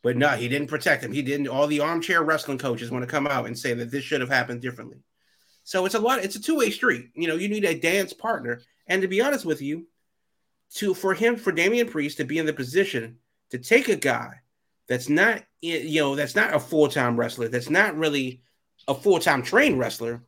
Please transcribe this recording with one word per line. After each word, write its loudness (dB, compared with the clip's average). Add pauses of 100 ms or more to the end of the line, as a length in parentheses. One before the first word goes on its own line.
But 0
no, 4
he -2
didn't -2
protect 0
him. -8
He -4
didn't. -2
All 2
the 0
armchair 0
wrestling -2
coaches -4
wanna -4
come -2
out -2
and -8
say -2
that -6
this -6
should -2
have -4
happened 0
differently. -12 (640)
So -2
it's -2
a 4
lot. 2
It's -6
a -10
two-way 2
street. -2
You -2
know, 0
you -2
need 0
a 2
dance 0
partner. -4 (240)
And 0
to 0
be 0
honest 0
with -2
you, -6 (880)
to, 0
for 0
him, 2
for 0
Damian 2
Priest -4
to -2
be -4
in 0
the -2
position -2 (320)
to -8
take 2
a 4
guy -2 (460)
that's -2
not, 4 (180)
you -2
know, 2
that's -4
not 2
a 4
full-time 2
wrestler, -2
that's -2
not 2
really -2 (440)
a 0
full-time 4
trained 4
wrestler -4